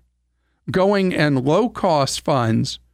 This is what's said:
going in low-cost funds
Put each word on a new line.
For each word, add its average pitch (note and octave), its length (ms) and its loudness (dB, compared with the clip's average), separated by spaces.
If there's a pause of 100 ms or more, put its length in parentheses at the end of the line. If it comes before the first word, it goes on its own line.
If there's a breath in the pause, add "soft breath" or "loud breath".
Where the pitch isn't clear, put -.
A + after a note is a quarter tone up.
(720)
going F#3+ 420 2
in D3 320 0
low-cost D#3+ 800 0
funds A#2 540 -2 (160)